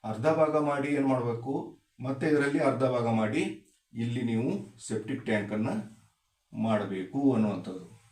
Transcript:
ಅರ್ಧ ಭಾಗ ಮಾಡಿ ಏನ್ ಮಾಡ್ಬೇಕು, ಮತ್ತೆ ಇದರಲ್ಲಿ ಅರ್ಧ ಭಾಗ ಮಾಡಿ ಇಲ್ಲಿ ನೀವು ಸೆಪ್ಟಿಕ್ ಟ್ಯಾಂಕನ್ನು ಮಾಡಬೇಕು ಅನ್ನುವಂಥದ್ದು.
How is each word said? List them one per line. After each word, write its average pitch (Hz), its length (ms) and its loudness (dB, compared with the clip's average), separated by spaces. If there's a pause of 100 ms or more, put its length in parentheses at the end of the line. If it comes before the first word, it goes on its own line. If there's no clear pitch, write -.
ಅರ್ಧ 110 220 -2
ಭಾಗ 156 300 4
ಮಾಡಿ 143 320 0
ಏನ್ 139 180 2
ಮಾಡ್ಬೇಕು, 123 720 -2 (220)
ಮತ್ತೆ 135 280 -2
ಇದರಲ್ಲಿ 143 300 4
ಅರ್ಧ 131 260 2
ಭಾಗ 120 240 2
ಮಾಡಿ 113 580 0 (260)
ಇಲ್ಲಿ 120 300 -2
ನೀವು 120 560 -2 (100)
ಸೆಪ್ಟಿಕ್ - 360 -4
ಟ್ಯಾಂಕನ್ನು 107 500 -2 (880)
ಮಾಡಬೇಕು 107 720 2
ಅನ್ನುವಂಥದ್ದು. 95 640 -2 (160)